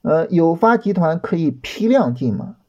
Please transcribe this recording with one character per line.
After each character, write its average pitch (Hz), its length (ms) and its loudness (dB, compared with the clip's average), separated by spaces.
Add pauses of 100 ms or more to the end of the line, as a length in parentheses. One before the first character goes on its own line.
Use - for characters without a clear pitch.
呃， 160 240 0
友 165 260 2
发 226 240 2
集 202 160 -2
团 170 260 0
可 - 160 -6
以 165 140 0
批 - 380 -6
量 226 260 2
进 202 220 -2
吗？ - 220 -10 (120)